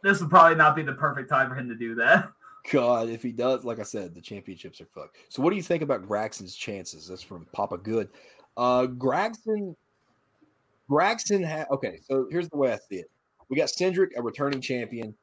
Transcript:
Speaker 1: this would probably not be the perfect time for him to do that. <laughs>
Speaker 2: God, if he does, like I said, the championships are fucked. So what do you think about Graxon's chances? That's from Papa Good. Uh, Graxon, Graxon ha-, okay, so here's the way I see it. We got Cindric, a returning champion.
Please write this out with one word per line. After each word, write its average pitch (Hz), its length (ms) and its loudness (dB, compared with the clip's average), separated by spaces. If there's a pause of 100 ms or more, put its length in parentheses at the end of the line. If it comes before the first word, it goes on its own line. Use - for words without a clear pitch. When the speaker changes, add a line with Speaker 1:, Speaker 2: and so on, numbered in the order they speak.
Speaker 1:
this 196 180 4
would 156 100 -2
probably 165 260 10
not 151 180 6
be 156 80 -2
the 139 120 -4
perfect 143 340 -4
time 131 200 2
for 127 60 -8
him 127 140 -8
to 117 60 -8
do 113 220 -6
that. - 320 4 (200)
<laughs> - 240 -10
Speaker 2:
God, 120 360 2
if 117 140 -8
he 123 100 -4
does, 123 320 0
like 117 140 -6
I 107 60 -10
said, 92 300 -10
the 85 60 -18
championships 92 600 -16
are 82 60 -20
fucked. - 300 -18 (120)
So - 140 -6
what 165 80 4
do 208 60 -2
you 185 60 -4
think 165 200 -2
about 113 260 -4
Graxon's 104 480 -6
chances? 90 500 -12
That's 92 160 -14
from 85 300 -18
Papa 101 260 -4
Good. 104 300 -2 (480)
Uh, 127 300 2
Graxon, 185 880 -2 (1120)
Graxon 196 560 2
ha-, 156 260 -6
okay, 107 300 -4
so 135 280 -2
here's 170 180 -2
the 151 80 -10
way 135 160 2
I 101 60 -4 (100)
see 95 80 -10
it. 85 140 -12 (380)
We 135 80 -2
got 151 120 2
Cindric, 180 480 2
a 120 60 -4
returning 139 380 -2
champion. 117 640 -6